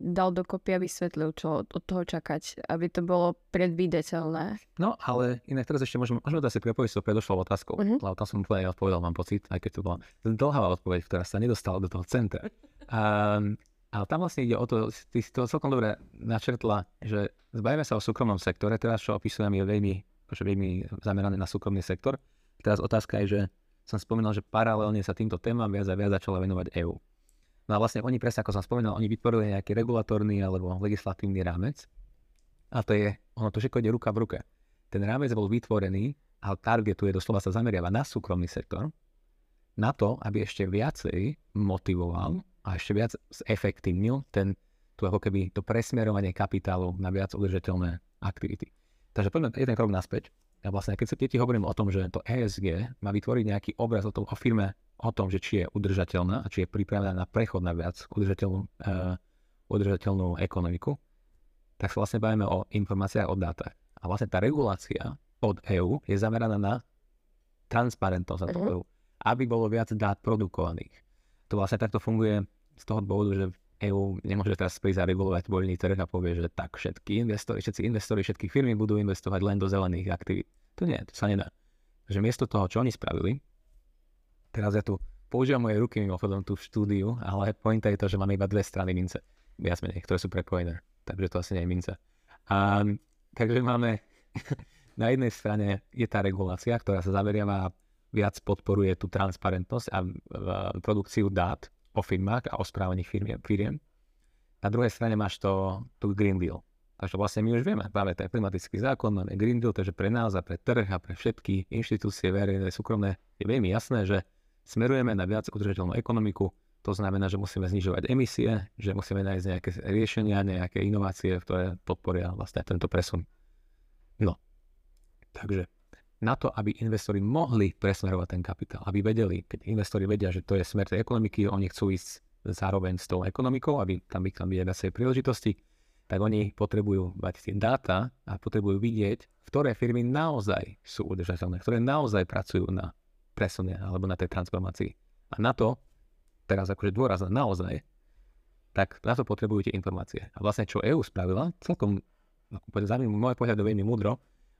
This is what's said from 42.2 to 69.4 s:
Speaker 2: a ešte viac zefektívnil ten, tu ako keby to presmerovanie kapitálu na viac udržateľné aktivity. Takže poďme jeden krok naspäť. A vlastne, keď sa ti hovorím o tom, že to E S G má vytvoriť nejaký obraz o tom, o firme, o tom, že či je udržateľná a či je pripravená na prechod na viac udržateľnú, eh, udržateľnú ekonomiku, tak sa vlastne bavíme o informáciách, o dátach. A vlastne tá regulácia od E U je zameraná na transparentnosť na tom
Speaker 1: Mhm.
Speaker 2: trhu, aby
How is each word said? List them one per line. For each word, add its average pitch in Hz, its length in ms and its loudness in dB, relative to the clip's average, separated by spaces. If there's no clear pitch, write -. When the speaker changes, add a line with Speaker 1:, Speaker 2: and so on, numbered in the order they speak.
Speaker 2:
a 92 140 -4
ešte - 160 -4
viac 107 180 2
zefektívnil 104 960 0
ten, 98 240 2
tu 95 160 -2
ako 101 80 4
keby 95 340 0
to 101 140 -4
presmerovanie 107 640 0
kapitálu 92 720 -2
na 92 80 -2
viac 95 240 -2
udržateľné 90 640 0
aktivity. - 480 -6
Takže 101 220 0
poďme 151 240 2
jeden 127 180 2
krok 110 160 2
naspäť. - 380 -4
A 98 80 -6
vlastne, 98 240 -2
keď 110 160 0
sa - 80 -4
ti 127 240 2
hovorím 120 240 2
o - 80 -2
tom, 104 160 2
že 92 240 2
to - 80 -4
E 120 240 0
S 101 160 -4
G 95 240 0
má 104 80 -4
vytvoriť 110 400 0
nejaký 98 220 -2
obraz 113 240 0
o 104 80 -4
tom, 107 160 -4
o 113 80 -6
firme, 104 400 0
o 117 80 -2
tom, 95 240 -2
že 95 80 0
či 95 240 0
je - 80 -
udržateľná 95 720 0
a - 80 -6
či 92 100 0
je 87 60 -4
pripravená 98 480 0
na 90 80 -2
prechod 104 400 0
na 85 80 0
viac 85 240 -4
udržateľnú, 98 560 0
eh, 92 320 -2
udržateľnú 98 640 2
ekonomiku, 90 560 -2
tak - 80 0
sa 104 160 0
vlastne 110 160 0
bavíme 110 240 2
o 95 320 -2
informáciách, 95 480 0
o - 80 0
dátach. 87 400 -4
A - 320 -18
vlastne 90 240 -2
tá - 80 0
regulácia 104 800 0
od 101 240 2
E 92 160 2
U 92 240 2
je 98 80 0
zameraná 110 480 2
na 101 120 2
transparentnosť 92 720 0
na - 80 -2
tom 175 80 -2
Speaker 1:
Mhm. 196 80 0
Speaker 2:
trhu, 90 140 -2
aby 123 240 2